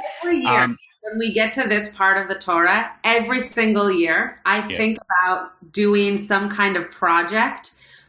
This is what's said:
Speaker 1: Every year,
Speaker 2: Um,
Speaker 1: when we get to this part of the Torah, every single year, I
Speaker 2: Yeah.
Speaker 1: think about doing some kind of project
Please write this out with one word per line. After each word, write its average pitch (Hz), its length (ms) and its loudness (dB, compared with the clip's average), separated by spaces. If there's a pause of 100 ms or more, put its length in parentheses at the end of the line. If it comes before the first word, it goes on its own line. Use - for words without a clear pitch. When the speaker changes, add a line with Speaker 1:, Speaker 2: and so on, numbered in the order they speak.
(220)
Speaker 1:
Every 349 160 0
year, 254 100 0 (140)
Speaker 2:
Um, 240 160 0 (240)
Speaker 1:
when 214 160 -8
we 226 140 -2
get 220 220 0
to 254 140 -2
this 208 220 -2
part 190 300 2
of 190 80 -6
the 190 80 -6
Torah, 185 540 0 (140)
every 233 360 0
single 214 500 0
year, 175 560 0
I 208 200 0
Speaker 2:
Yeah. 202 120 -6
Speaker 1:
think 220 200 0 (260)
about 185 480 -4
doing 208 440 2
some 202 320 -2
kind 202 280 0
of 170 140 -6
project 190 840 -2 (360)